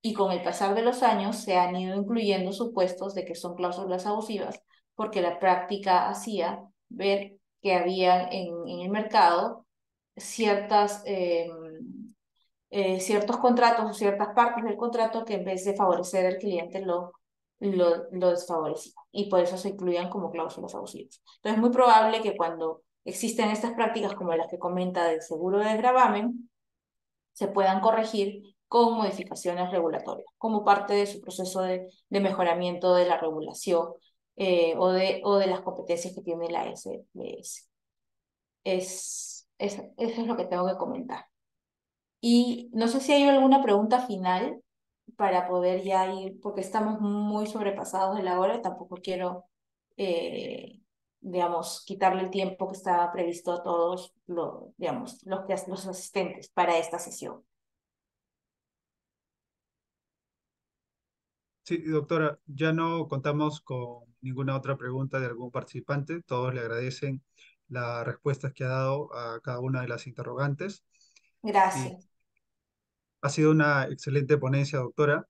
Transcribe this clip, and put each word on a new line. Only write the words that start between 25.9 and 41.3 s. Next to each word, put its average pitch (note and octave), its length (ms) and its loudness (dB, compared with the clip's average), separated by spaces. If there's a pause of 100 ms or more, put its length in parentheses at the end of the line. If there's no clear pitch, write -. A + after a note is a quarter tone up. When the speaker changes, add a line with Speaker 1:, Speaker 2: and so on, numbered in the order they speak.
Speaker 1:
se G3+ 140 -4
puedan G3 340 2
corregir A3 760 0 (120)
con A#3 260 6
modificaciones F3+ 760 -2
regulatorias, - 680 -2
como G#3+ 260 -2
parte G3+ 300 4
de G3+ 120 4
su - 140 -10
proceso F#3 400 -6
de, F#3 300 -4 (180)
de G3 140 0
mejoramiento F3+ 760 2
de F3+ 100 6
la E3+ 120 2
regulación, D#3+ 720 -2 (480)
eh, F3 400 4
o F#3 140 4
de, F#3+ 340 2
o G3+ 100 4
de G3 120 4
las F3+ 120 0
competencias F3 560 -6
que F3+ 60 -12
tiene E3+ 280 -4
la E3+ 200 -4
S - 420 -12
B - 260 -10
S. - 260 -16 (1000)
Es, - 920 -6
es, G3+ 160 -4 (240)
eso A3+ 240 -4
es A3+ 40 -4
lo A#3 120 -2
que - 80 -4
tengo F3+ 240 -2
que F#3 80 -2
comentar. - 480 -8 (960)